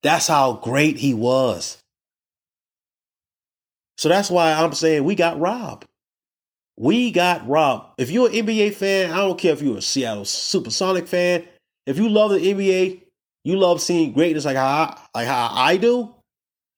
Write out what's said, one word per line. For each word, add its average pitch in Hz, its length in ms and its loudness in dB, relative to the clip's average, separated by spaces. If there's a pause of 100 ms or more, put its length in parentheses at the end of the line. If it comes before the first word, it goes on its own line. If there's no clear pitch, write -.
That's 156 240 2
how 135 280 2
great 139 440 0
he 139 160 0
was. 120 680 -2 (2250)
So 156 140 -2
that's 196 200 0
why 170 220 2
I'm 160 220 0
saying 156 300 2
we 190 100 0
got 165 260 -2
robbed. 208 460 -6 (920)
We 226 340 0
got 175 380 0
robbed. 139 500 0
If 123 120 -4
you're 233 180 2
an - 60 -2
N 226 100 -2
B 220 180 0
A 208 80 2
fan, 196 400 0
I 165 60 -4
don't 185 220 -2
care 165 160 2
if 143 80 -6
you're 127 160 -2
a - 40 -10
Seattle 110 440 -4
Supersonic 185 840 -4
fan. 175 380 0 (400)
If 139 120 -2
you 220 120 2
love 214 220 4
the 190 180 2
N 196 80 -2
B 190 160 2
A, 185 280 -2 (420)
you 175 120 0
love 175 240 2
seeing 165 320 0
greatness 151 320 0
like 139 120 -2
how 131 100 0
I, 151 340 -2 (140)
like 117 120 -4
how 120 240 -2
I 151 280 2
do. 233 360 0 (640)